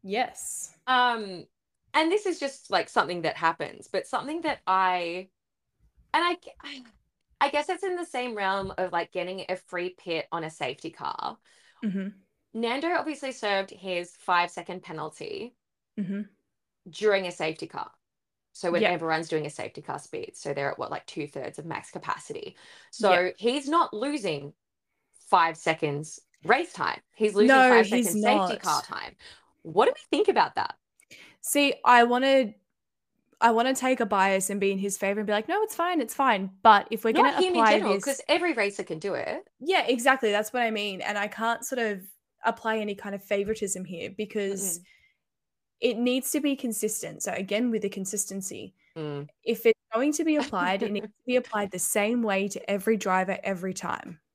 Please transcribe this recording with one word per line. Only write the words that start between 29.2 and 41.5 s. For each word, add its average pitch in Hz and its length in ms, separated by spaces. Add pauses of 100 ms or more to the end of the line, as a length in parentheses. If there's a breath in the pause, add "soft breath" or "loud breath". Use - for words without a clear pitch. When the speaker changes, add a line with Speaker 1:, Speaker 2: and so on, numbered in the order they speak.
Speaker 2:
What 170 240
do 508 60
we - 240
think 403 120
about 214 280
that? - 180 (680 loud breath)
Speaker 1:
See, 285 320 (100)
I 240 200
wanna, 254 480 (880)
I 233 120
wanna 247 220
take 254 260
a 226 60
bias 190 440
and 202 100
be 196 120
in 196 60
his 196 200
favor 202 220
and 202 60
be 208 60
like, 220 160
"No, 403 140
it's 427 120
fine, 339 260
it's 233 140
fine." 208 360 (120)
But 214 280
if 220 140
we're 226 80
Speaker 2:
Not 285 220
Speaker 1:
gonna 370 120
Speaker 2:
him 359 80
in 233 60
Speaker 1:
apply 220 180
Speaker 2:
general, 208 160
Speaker 1:
this 196 100
Speaker 2:
'cause 277 240
every 339 260
racer 202 280
can 165 160
do 190 160
it. 269 340 (120)
Speaker 1:
Yeah, 339 260
exactly. 254 460
That's 214 200
what 247 100
I 226 80
mean. 208 300
And 208 160
I 208 120
can't 226 360